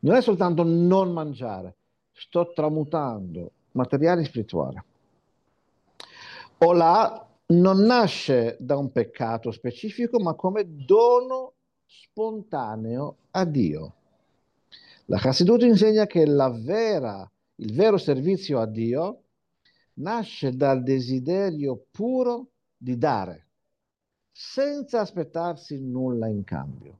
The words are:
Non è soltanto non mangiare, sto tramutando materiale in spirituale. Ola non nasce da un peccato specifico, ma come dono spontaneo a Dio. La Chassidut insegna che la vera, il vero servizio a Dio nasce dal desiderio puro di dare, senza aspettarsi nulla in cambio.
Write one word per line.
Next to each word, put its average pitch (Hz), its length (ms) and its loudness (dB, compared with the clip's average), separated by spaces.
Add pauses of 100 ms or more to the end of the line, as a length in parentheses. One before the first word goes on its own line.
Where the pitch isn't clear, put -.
Non 156 160 4
è 262 40 6
soltanto 180 420 2
non 175 480 4
mangiare, 117 640 -8 (380)
sto 170 400 -4
tramutando 139 1000 -4 (200)
materiale 147 480 2
in 147 60 -2
spirituale. 80 580 -6 (1700)
Ola 175 680 4 (200)
non 185 320 6
nasce 190 840 2
da 131 160 -2
un 139 160 -4
peccato 113 600 -4
specifico, 220 680 -6
ma 170 140 -2
come 185 500 -6
dono 247 680 2 (320)
spontaneo 139 1300 -8 (140)
a 185 160 -2
Dio. 90 480 -2 (1120)
La 98 120 0
Chassidut 180 440 4
insegna 214 420 6
che 175 220 4
la 131 240 2
vera, 123 800 -4 (260)
il 107 180 -10
vero 202 240 4
servizio 151 640 0
a 113 60 -2
Dio 117 560 -4 (760)
nasce 170 560 -6
dal 135 280 0
desiderio 135 1080 -4
puro 247 600 -4 (260)
di 123 220 -6
dare, 101 480 -2 (840)
senza 277 680 -6
aspettarsi 165 800 -8
nulla 127 480 -4
in 104 160 -4
cambio. 71 560 -12